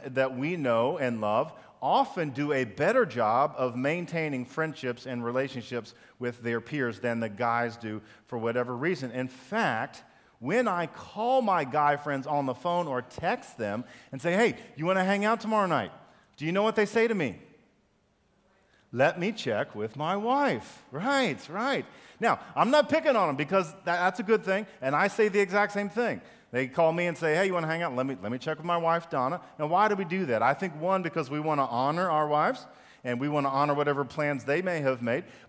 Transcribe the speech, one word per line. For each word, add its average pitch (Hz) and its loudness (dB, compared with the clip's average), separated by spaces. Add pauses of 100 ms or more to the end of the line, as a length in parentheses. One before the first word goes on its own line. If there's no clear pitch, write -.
that 131 0
we 156 -2
know 131 2
and 123 -2
love 107 0 (300)
often 175 0
do 147 -2
a 131 2
better 185 2
job 123 2
of 123 -2
maintaining 151 -2
friendships 156 -6
and 123 -6
relationships 123 -4 (240)
with 120 -6
their 117 -2
peers 123 -4
than 117 0
the 113 -2
guys 117 0
do 107 -8 (260)
for 123 -8
whatever 117 -2
reason. 135 -4
In 127 -6
fact, 143 -4 (360)
when 202 0
I 175 0
call 247 -2
my 185 2
guy 147 4
friends 139 -4
on 143 0
the 127 -2
phone 175 -2
or 127 -2
text 196 -6
them 107 -4 (300)
and 131 -10
say, 170 0
"Hey, 202 4 (220)
you 151 -4
wanna 185 2
hang 202 2
out 220 2
tomorrow 214 2
night?" 127 0 (460)
Do 147 -6
you 170 0
know 196 2
what 220 2
they 214 6
say 226 2
to 220 0
me? 135 -2 (1500)
"Let 156 2
me 196 0
check 117 -4
with 110 -6
my 160 -2
wife." 233 -2
Right, 226 0 (120)
right. 214 -4 (340)
Now, 208 2 (160)
I'm 190 4
not 294 6
picking 311 2
on 185 4
'em 135 0
because 156 0
tha-, - -18
that's 180 2
a 226 -4
good 220 2
thing, 190 0 (160)
and 135 0
I 185 4
say 214 4
the 202 2
exact 202 2
same 202 -4
thing. 208 -2 (300)
They 127 0
call 165 4
me 175 0
and 165 -2
say, 156 2
"Hey, 196 4
you 185 0
wanna 165 -2
hang 165 -2
out?" 156 -2
"Let 127 0
me, 135 -4
let 104 -4
me 127 -4
check 156 -4
with 156 -12
my 175 0
wife, 165 0
Donna." 147 -2 (180)
Now, 151 0
why 190 4
do 208 2
we 190 -2
do 185 -2
that? 110 2
I 127 6
think, 151 -4
one, 190 0
because 165 -4
we 151 -4
wanna 147 2
honor 143 0
our 151 2
wives, 160 2 (380)
and 123 -2
we 143 -2
wanna 147 2
honor 143 2
whatever 143 2
plans 143 -4
they 147 2
may 180 -2
have 131 0
made. 123 0 (240)